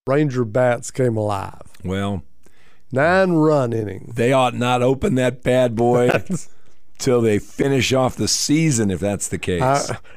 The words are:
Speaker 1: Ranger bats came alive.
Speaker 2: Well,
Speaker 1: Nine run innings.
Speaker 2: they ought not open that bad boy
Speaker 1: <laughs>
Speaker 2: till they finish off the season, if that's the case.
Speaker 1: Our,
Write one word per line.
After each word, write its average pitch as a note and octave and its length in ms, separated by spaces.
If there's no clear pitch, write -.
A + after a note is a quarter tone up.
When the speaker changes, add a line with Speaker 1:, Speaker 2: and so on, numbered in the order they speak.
Speaker 1:
Ranger C3 380
bats A#2+ 480
came B2 240
alive. G2+ 460
Speaker 2:
Well, G2 380
Speaker 1:
Nine F3 400
run D3+ 400
innings. A2 440
Speaker 2:
they A#2 180
ought B2+ 220
not B2 260
open C3 340
that B2+ 280
bad B2+ 340
boy B2 320
Speaker 1:
<laughs> - 380
Speaker 2:
till B2 240
they G#2+ 180
finish C#3 540
off B2+ 240
the G#2+ 100
season, C#3+ 640
if F2 80
that's G2 300
the F#2+ 80
case. F2+ 240
Speaker 1:
Our, C3+ 380